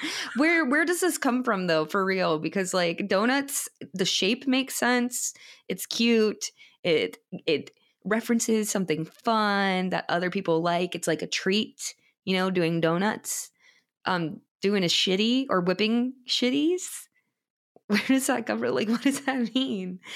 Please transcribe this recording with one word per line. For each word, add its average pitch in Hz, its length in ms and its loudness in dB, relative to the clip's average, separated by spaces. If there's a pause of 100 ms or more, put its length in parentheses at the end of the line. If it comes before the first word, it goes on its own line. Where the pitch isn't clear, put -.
(360)
Where, 320 300 4
where 285 200 2
does 339 140 0
this 359 180 0
come 254 260 0
from, 196 220 0
though, 160 200 2
for 190 200 0
real? 180 320 2
Because, 175 360 -2
like, 175 340 0
donuts, 254 600 0 (280)
the 185 100 0
shape 202 420 0
makes 262 280 0
sense. 247 580 0 (340)
It's - 200 -6
cute. 226 640 2 (320)
It, 135 340 0 (300)
it 143 240 0 (340)
references 220 640 0
something 160 360 0
fun 196 840 0
that 170 200 -2
other 175 200 0
people 175 320 0
like. 175 320 0
It's 170 140 -8
like 160 160 0
a 165 40 -4
treat, - 680 -2 (300)
you 185 100 0
know, 185 160 0
doing 170 280 2
donuts, 170 720 -2 (560)
um, 170 360 -2 (200)
doing 196 220 2
a 170 40 4
shitty 226 640 2
or 185 120 2
whipping 220 520 0 (140)
shitties. 294 800 -2 (380)
<laughs> - 420 -20
Where 208 200 2
does 262 200 2
that 247 180 0
come 214 140 -2
from? 240 160 0
Like, 202 140 0
what 233 120 0
does 277 200 0
that 254 340 -2
mean? 196 440 -4 (160)